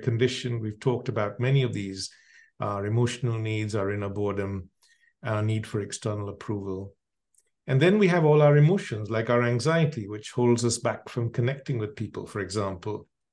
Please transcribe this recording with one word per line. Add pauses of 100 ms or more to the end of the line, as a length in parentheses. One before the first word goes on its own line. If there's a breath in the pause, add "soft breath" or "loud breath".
conditioned,
we've
talked
about
many
of
these, (500 soft breath)
our
emotional
needs,
our
inner
boredom, (560)
our
need
for
external
approval. (720)
And
then
we
have
all
our
emotions,
like
our
anxiety,
which
holds
us
back
from
connecting
with
people,
for
example. (260)